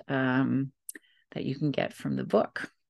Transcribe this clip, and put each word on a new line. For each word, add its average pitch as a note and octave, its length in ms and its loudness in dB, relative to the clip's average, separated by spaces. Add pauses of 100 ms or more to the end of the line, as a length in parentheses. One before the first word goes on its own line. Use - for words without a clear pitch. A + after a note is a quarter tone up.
um, C3 640 2 (640)
that - 120 -6
you C3 100 -2
can D3+ 160 0
get - 240 0
from - 200 -4
the F#2 100 -2
book. - 460 2 (200)